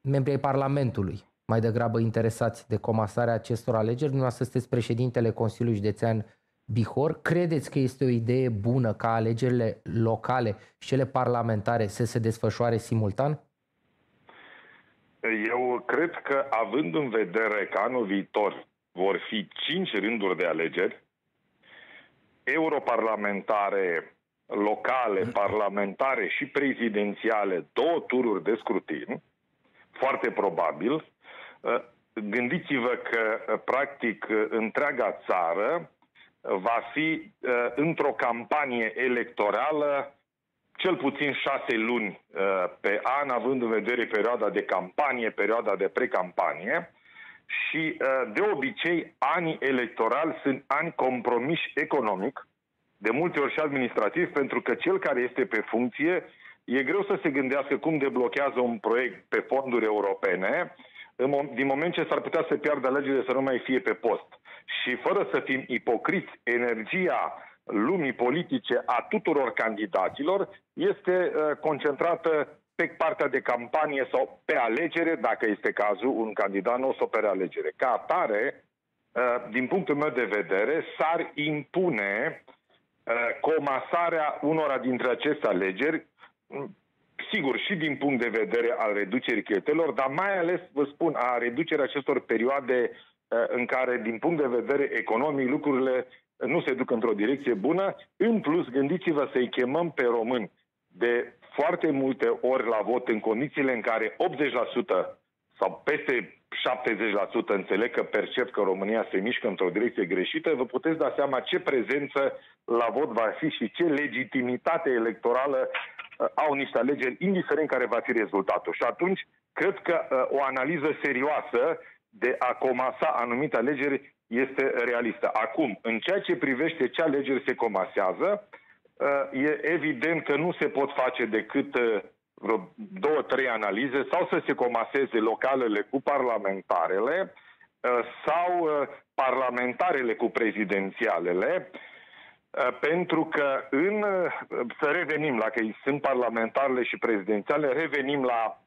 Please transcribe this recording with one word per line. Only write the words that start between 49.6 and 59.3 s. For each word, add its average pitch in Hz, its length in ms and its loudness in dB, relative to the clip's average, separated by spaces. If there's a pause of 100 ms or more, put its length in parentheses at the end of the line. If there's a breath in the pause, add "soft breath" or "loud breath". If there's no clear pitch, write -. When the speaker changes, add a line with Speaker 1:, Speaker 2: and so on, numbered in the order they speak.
Speaker 2:
electorali 123 840 0
sunt - 240 -2
ani 156 300 -2
compromiși 127 800 0
economic, 123 720 -2 (480)
de 104 140 -2
multe 151 300 0
ori 135 120 0
și - 80 -2
administrativ, 135 720 0
pentru 135 300 0
că 123 120 2
cel 185 240 0
care 147 220 0
este 123 240 0
pe 110 160 -2
funcție 143 640 0 (400 loud breath)
e 127 180 2
greu 170 220 0
să 196 180 0
se 165 80 2
gândească 135 460 0
cum 156 220 0
deblochează 127 640 0
un 120 180 0
proiect 113 500 0
pe 113 120 2